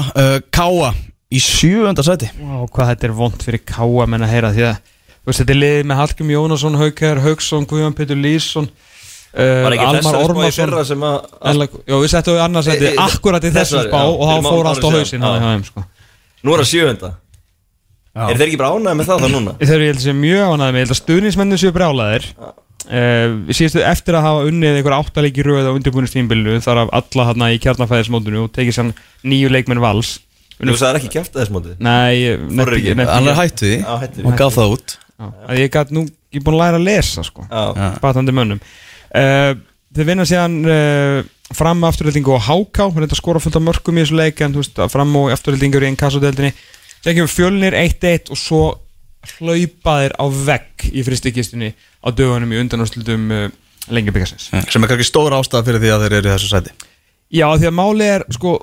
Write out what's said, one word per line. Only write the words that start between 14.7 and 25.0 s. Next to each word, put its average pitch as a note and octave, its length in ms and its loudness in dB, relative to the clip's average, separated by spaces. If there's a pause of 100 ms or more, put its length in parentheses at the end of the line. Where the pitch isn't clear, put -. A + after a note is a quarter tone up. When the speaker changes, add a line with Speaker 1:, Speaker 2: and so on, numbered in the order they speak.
Speaker 2:
á D3+ 100 2
Speaker 3:
síðan. D#3+ 80 4
Speaker 2:
hausinn, C3+ 240 -2
hann A2 120 0
Speaker 3:
Já. A#2 80 0
Speaker 2:
hjá A2+ 120 0
þeim, G2 120 -2
sko. - 200 -14 (580)
Speaker 3:
Nú C#3+ 100 2
er E3 60 4
það C3 140 0
sjöunda. B2 380 0 (1040)
Speaker 1:
Já. A2+ 160 -6
Speaker 3:
Er A#2+ 80 0
þeir D#3 100 4
ekki D3+ 100 -2
bara C3+ 140 0
ánægðir G3 260 0
með E3 100 -2
það F3 120 2
þá C3 80 2
núna? B2+ 300 0
Speaker 2:
Þeir D3+ 160 4
eru, D3+ 100 4
ég D3+ 80 2
held C3+ 60 -4
að C3 80 -2
sé C#3 100 0
mjög E3+ 320 2
ánægðir C#3 240 0
með, B2+ 60 0
ég B2+ 80 0
held B2+ 80 0
að - 40 -4
stuðningsmennir F#3+ 640 0
séu F3+ 140 2
brjálaðir. C3 500 0
Speaker 3:
Já. - 240 -18 (400)
Speaker 2:
Eh, A#2+ 440 2 (120)
í G2 80 -4
síðustu, E3 320 2
eftir E3+ 320 0
að D#3 80 2
hafa D3+ 240 0
unnið D#3 300 2
einhver C#3 160 0
átta D3 260 -2